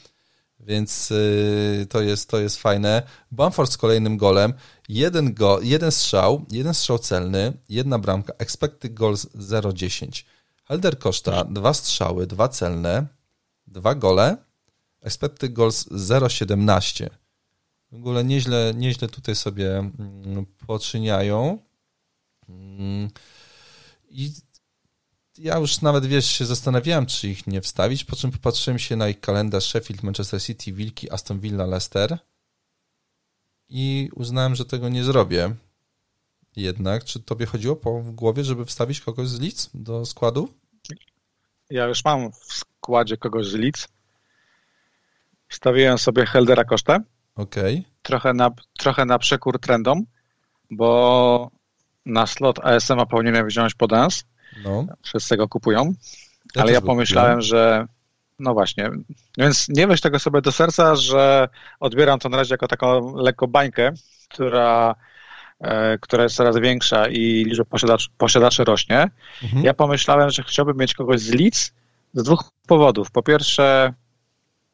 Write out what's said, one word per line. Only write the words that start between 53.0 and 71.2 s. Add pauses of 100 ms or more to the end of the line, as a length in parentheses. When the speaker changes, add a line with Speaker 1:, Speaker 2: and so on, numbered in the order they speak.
Speaker 2:
powinienem
wziąć
Podence. (400)
Speaker 1:
No. (180)
Speaker 2:
Wszyscy
go
kupują. (720)
Speaker 1:
Ja
Speaker 2:
Ale
Speaker 1:
też
Speaker 2:
ja
Speaker 1:
go
Speaker 2:
pomyślałem,
Speaker 1:
kupiłem.
Speaker 2:
że (520)
no
właśnie. (480)
Więc
nie
weź
tego
sobie
do
serca,
że (300)
odbieram
to
na
razie
jako
taką
lekko
bańkę, (380)
która, (640)
e,
która
jest
coraz
większa
i
liczba
posiadacz-,
posiadaczy
rośnie. (340)
Speaker 1:
Mhm.
Speaker 2:
Ja
pomyślałem,
że
chciałbym
mieć
kogoś